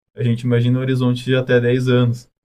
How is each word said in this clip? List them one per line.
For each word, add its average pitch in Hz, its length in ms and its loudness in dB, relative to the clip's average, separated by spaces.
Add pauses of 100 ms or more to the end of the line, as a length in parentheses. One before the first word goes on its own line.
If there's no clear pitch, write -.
(160)
a 113 80 -6
gente 120 200 -2
imagina 123 360 0
um - 20 -4
horizonte 127 440 -2
de 127 100 0
até 127 240 2
dez 123 300 0
anos. 123 400 0 (160)